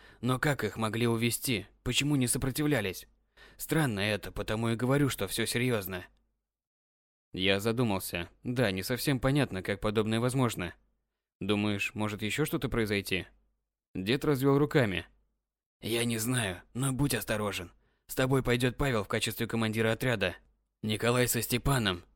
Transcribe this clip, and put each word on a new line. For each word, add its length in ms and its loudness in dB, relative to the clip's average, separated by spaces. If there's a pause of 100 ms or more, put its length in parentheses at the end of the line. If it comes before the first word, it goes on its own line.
(200)
Но 180 0
как 260 0
их 120 -4
могли 300 0
увести? 600 0 (160)
Почему 340 0
не 100 2
сопротивлялись? 800 -2 (500)
Странно 440 0
это, 320 -2
потому 380 -2
и 60 2
говорю, 320 2
что 180 -2
всё 200 -2
серьёзно». 580 -2 (1300)
Я 280 2
задумался. 680 -2 (140)
Да, 280 0
не 120 -2
совсем 380 -2
понятно, 420 0
как 180 -4
подобное 380 0
возможно. 560 0 (640)
Думаешь, 540 0
может 280 -4
ещё 240 0
что-то 220 -4
произойти? 580 -2 (680)
Дед 300 0
развёл 340 4
руками. 480 2 (760)
«Я 240 -2
не 140 0
знаю, 420 -2 (140)
но 180 0
будь 220 0
осторожен. 560 -2 (380)
С 60 -12
тобой 280 2
пойдёт 340 2
Павел 280 0
в 40 -10
качестве 380 -2
командира 460 0
отряда. 420 0 (480)
Николай 460 2
со 120 0
Степаном, 640 2 (140)